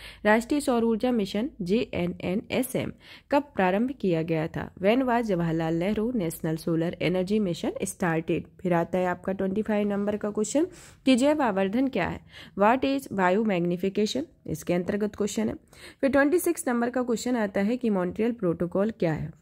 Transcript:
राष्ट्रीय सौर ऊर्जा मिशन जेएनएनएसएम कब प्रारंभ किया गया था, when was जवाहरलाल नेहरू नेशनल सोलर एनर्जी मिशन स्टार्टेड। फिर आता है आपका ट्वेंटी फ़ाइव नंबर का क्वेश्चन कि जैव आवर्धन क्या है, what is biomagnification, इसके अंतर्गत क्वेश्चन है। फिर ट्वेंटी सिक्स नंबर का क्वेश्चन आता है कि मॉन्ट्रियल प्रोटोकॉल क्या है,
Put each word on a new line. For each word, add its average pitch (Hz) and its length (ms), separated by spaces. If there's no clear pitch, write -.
राष्ट्रीय 233 360
सौर 233 220
ऊर्जा 226 280
मिशन 220 380
जेएनएनएसएम 180 1300
कब 285 120
प्रारंभ 202 360
किया 170 300
गया 165 260
था, - 280
when 226 280
was 240 180
जवाहरलाल 165 540
नेहरू 208 400
नेशनल 165 400
सोलर 165 460
एनर्जी 185 380
मिशन 202 320
स्टार्टेड। 165 640
फिर 175 120
आता 170 240
है 180 80
आपका 180 280
ट्वेंटी 196 280
फ़ाइव 208 260
नंबर 202 300
का 208 140
क्वेश्चन 220 360
कि 262 100
जैव 294 260
आवर्धन 208 460
क्या 175 200
है, 156 120
what 233 240
is 269 300
biomagnification, 190 1120
इसके 160 260
अंतर्गत 202 420
क्वेश्चन 214 340
है। - 60
फिर 269 80
ट्वेंटी 285 300
सिक्स 339 280
नंबर 240 220
का 254 140
क्वेश्चन 247 320
आता 202 260
है 226 160
कि 233 120
मॉन्ट्रियल 190 420
प्रोटोकॉल 185 600
क्या 165 220
है, 151 180